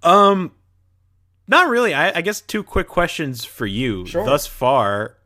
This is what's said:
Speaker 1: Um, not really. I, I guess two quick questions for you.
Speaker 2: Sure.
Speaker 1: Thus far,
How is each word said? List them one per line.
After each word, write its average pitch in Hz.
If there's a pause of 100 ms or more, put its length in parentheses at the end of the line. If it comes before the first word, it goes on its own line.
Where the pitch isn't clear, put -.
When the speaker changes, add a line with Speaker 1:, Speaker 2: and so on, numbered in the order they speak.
Speaker 1:
Um, 196 (960)
not 330
really. 233
I, 175
I -
guess 202
two 208
quick -
questions 151
for -
you. 101
Speaker 2:
Sure. 170
Speaker 1:
Thus 143
far, 110